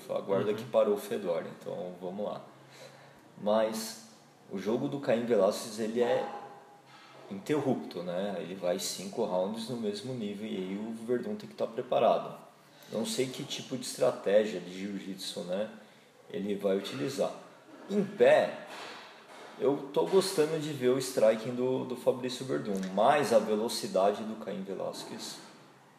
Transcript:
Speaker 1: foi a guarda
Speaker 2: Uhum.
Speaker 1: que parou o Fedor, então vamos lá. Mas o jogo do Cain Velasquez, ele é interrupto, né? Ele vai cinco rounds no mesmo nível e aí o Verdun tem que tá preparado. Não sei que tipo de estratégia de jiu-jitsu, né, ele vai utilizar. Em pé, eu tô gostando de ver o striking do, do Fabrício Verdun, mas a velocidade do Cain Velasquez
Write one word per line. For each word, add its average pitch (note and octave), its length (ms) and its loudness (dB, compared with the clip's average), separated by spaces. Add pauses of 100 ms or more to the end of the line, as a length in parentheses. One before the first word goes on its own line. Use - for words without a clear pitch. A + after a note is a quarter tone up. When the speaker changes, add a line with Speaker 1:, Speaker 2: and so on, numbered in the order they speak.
Speaker 1:
foi F2+ 80 -2
a F#2 60 0
guarda G2 280 0
Speaker 2:
Uhum. G#2 80 0
Speaker 1:
que - 60 -8
parou G#2+ 320 4
o - 20 -4
Fedor, F#2 460 -2 (160)
então F2 320 -8 (100)
vamos G2 240 -6
lá. E2 160 -6 (1000)
Mas A2 640 2 (460)
o G2 60 -6
jogo A#2 300 0
do C#3 120 -4
Cain A#2 260 2
Velasquez, G#2+ 540 2
ele A2+ 220 0
é - 240 2 (1040)
interrupto, G#2 760 -2
né? F2+ 360 -4
Ele E2+ 160 -8
vai F2+ 240 0
cinco G2 440 -4
rounds G#2 460 -2
no B2 80 -4
mesmo A2 360 -4
nível G#2 340 -6
e G#2+ 80 -6
aí F#2+ 220 -4
o A2+ 280 -8
Verdun A#2 300 -2
tem G#2+ 140 -12
que - 60 -16
tá A2+ 120 -2
preparado. B2 680 2 (560)
Não A2+ 140 -2
sei C3 220 0
que C3+ 160 -6
tipo - 340 -8
de A2+ 80 -8
estratégia G2+ 720 4
de F2+ 180 -10
jiu-jitsu, G2 640 -8
né, F#2 260 -4 (640)
ele G2+ 240 -2
vai G2 240 2
utilizar. G2 540 -2 (580)
Em G3 140 2
pé, B2+ 500 6 (1040)
eu C#3 320 2
tô E3 140 2
gostando E3 540 4
de D3+ 120 -4
ver B2+ 180 2
o C3 100 6
striking A#2 560 4
do, C3 300 0
do B2 100 -6
Fabrício B2 500 0
Verdun, C3 340 -2 (140)
mas A2+ 400 6
a A2 60 10
velocidade G#2 840 2
do A2 200 -6
Cain F#2+ 180 -6
Velasquez - 760 -8 (600)